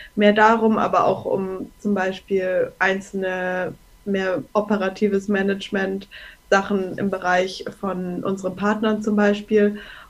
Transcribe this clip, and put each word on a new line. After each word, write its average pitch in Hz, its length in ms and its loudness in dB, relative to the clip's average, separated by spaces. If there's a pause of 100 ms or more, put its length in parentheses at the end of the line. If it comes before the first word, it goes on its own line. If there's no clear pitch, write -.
(160)
mehr 208 180 6
darum, 220 440 4
aber 185 280 2
auch - 200 0
um 190 540 -4
zum 208 140 0
Beispiel 185 840 -2
einzelne, 185 1000 -2 (280)
mehr 190 380 -2 (100)
operatives 196 720 0
Management, 196 800 -2 (420)
Sachen 196 480 0
im 202 140 -2
Bereich 185 540 -2 (140)
von 180 440 -4
unseren 190 320 -4
Partnern 214 480 0
zum 214 120 0
Beispiel. 208 640 2 (300)